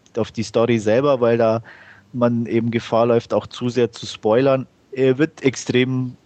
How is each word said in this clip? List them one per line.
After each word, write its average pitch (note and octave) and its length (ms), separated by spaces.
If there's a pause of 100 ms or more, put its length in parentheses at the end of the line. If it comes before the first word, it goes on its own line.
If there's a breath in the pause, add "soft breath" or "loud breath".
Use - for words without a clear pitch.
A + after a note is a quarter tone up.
(180)
auf G#2+ 140
die A2+ 120
Story A#2 360
selber, B2 400
weil A#2 180
da A#2 240 (520 loud breath)
man A#2+ 320
eben A2+ 260
Gefahr A#2 360
läuft, A#2 260
auch G#2 140
zu B2 220
sehr A#2 220
zu - 140
spoilern. C3 640 (240)
Er C3 260
wird D#3 240
extrem B2+ 720 (100)